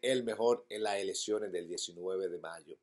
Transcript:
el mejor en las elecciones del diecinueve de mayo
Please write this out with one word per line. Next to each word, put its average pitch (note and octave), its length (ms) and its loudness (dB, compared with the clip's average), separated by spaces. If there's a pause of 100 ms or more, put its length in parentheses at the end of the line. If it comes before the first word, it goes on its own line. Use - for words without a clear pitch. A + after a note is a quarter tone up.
el B2+ 200 2
mejor A#2 460 4
en G#2+ 140 -2
las G#2 140 2
elecciones G2+ 540 0
del F2 160 -2
diecinueve F2 640 -4
de F2 80 -4
mayo E2 460 -12